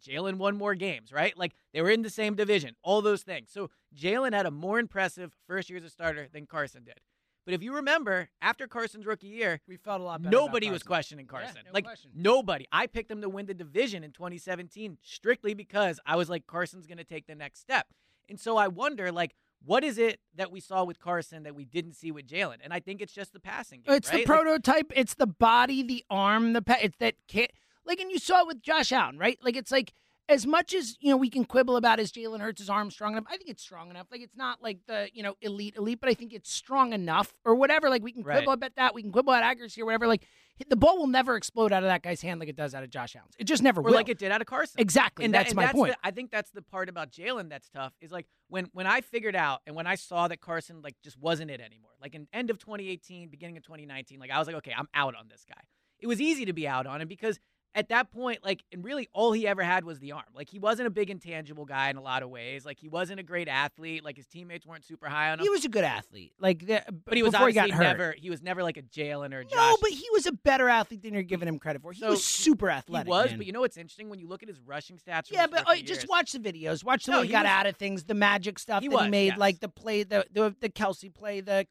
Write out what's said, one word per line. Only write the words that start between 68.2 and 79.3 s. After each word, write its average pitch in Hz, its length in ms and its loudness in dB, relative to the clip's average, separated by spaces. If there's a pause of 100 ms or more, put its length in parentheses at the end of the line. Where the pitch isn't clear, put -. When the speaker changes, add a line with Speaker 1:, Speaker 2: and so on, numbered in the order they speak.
Speaker 1:
was 156 140 -8
never 180 180 -4
like 165 160 -4
a 139 60 -16
Jalen 147 500 -8
or 131 60 -10
a - 60 -10
Speaker 2:
No, 523 40 -18
Speaker 1:
Josh. 466 320 6
Speaker 2:
but 427 80 2
he 311 220 -8
was 370 160 4
a 320 60 0
better 254 360 4
athlete 220 320 2
than 208 140 -8
you're 196 80 -2
giving 175 240 -4
him 160 100 -4
credit 143 240 -8
for. 170 120 -18
He 196 80 -20
Speaker 1:
So 220 100 0
Speaker 2:
was 208 120 2
super 220 460 2
Speaker 1:
he 151 60 0
Speaker 2:
athletic, 170 340 -6
Speaker 1:
was, 214 220 4
Speaker 2:
man. 113 60 -8
Speaker 1:
but 196 100 -10
you 214 60 -8
know 240 80 -4
what's 247 160 0
interesting? 170 300 -18
When 202 120 -14
you 165 80 -16
look 185 160 -14
at 220 60 -16
his 151 100 -18
rushing 143 380 -14
stats 165 320 -6
from - 40 -12
Speaker 2:
Yeah, 359 80 4
Speaker 1:
his 320 80 2
Speaker 2:
but, 320 180 -2
Speaker 1:
rookie 339 140 4
Speaker 2:
uh, - 20 -12
just 277 180 -4
Speaker 1:
years 254 60 -8
Speaker 2:
watch 349 260 0
the 269 60 -8
videos. 165 440 -4
Watch 254 220 0
the 254 80 -2
Speaker 1:
No, 330 80 4
Speaker 2:
way - 20 2
he 214 60 -2
Speaker 1:
he - 20 -6
Speaker 2:
got 208 140 4
Speaker 1:
was 202 40 4
Speaker 2:
out 196 160 4
of 196 100 -2
things, 196 280 -6
the 208 100 -4
magic 202 460 2
stuff 208 240 -2
Speaker 1:
He 285 60 -4
Speaker 2:
that 269 40 2
he 254 120 6
Speaker 1:
was, 208 40 0
Speaker 2:
made, 202 200 4
Speaker 1:
yes. - 100 -2